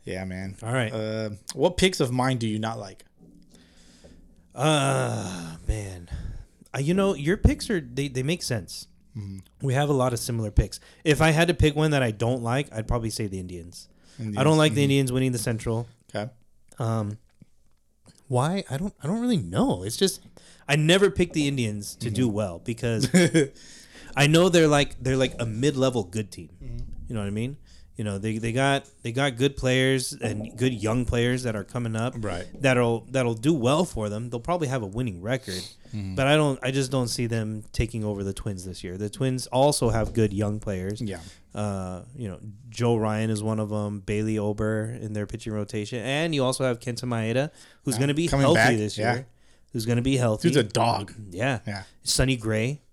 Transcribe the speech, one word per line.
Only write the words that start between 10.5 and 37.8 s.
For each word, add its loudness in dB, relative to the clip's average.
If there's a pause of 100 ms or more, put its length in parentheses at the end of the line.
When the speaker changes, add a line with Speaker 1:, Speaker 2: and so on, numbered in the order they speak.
Speaker 2:
picks. 2 (240)
If 4
I 6
had 4
to 2
pick 4
one 2
that 4
I 2
don't 0
like, 0
I'd -6
probably 0
say -4
the -6
Indians. -12 (320)
Speaker 1:
Indians. -4
Speaker 2:
I 2
don't 6
like 6
the 2
Speaker 1:
Mm-hmm. 6
Speaker 2:
Indians 2
winning 2
the -2
Central. -2 (260)
Speaker 1:
Okay. -4 (480)
Speaker 2:
Um, -2 (1080)
why? 0
I -4
don't, -4 (100)
I -4
don't -2
really 2
know. 0
It's -6
just, 0 (460)
I 2
never 6
pick 0
the 2
Indians -4
to -6
do 2
Speaker 1:
Mm-hmm. 0
Speaker 2:
well -4
because -2
Speaker 1:
<laughs> 2
Speaker 2:
I 6
know 8
they're 6
like, 2
they're 0
like 2
a 0
mid-level 2
good -6
team. -14 (140)
Speaker 1:
Mm-hmm. -10 (300)
Speaker 2:
You -6
know -2
what -2
I -4
mean? -4 (380)
You -6
know, -2
they, -2
they -4
got, 2 (140)
they -4
got 0
good 2
players 2
and -6
good 2
young 0
players 0
that -2
are -4
coming -6
up -2
Speaker 1:
Right. -6 (120)
Speaker 2:
that'll, 4 (100)
that'll 0
do 2
well 4
for -4
them. -6
They'll -6
probably -2
have -2
a -4
winning -4
record, -4 (340)
Speaker 1:
Mm-hmm. -6
Speaker 2:
but 2
I 6
don't, 4
I 0
just 0
don't 0
see -2
them -4
taking -2